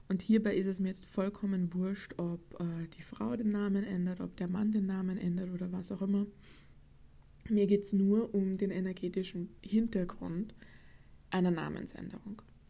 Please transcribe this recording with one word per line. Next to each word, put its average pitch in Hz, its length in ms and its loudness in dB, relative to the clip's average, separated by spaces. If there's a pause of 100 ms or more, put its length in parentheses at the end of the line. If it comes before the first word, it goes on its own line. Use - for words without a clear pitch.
Und 190 140 0
hierbei 214 320 4
ist 190 120 2
es 190 140 -2
mir 185 80 0
jetzt 185 180 -8
vollkommen 190 680 0
wurscht, 185 460 -2
ob, 170 420 -6
äh, 165 360 -4
die - 60 -16
Frau 226 340 -4
den 214 140 2
Namen 202 340 2
ändert, 180 360 -2
ob 180 160 -6
der 180 120 -2
Mann 208 220 2
den 208 160 2
Namen 190 300 0
ändert 180 340 -2
oder 180 220 -4
was 180 180 -6
auch 196 120 -4
immer. 196 240 2 (1200)
Mir 208 180 6
geht's 202 260 4
nur 202 420 4
um 190 240 2
den 196 120 0
energetischen 185 800 -4 (140)
Hintergrund 208 880 -2 (760)
einer 180 200 4
Namensänderung. - 920 -6 (280)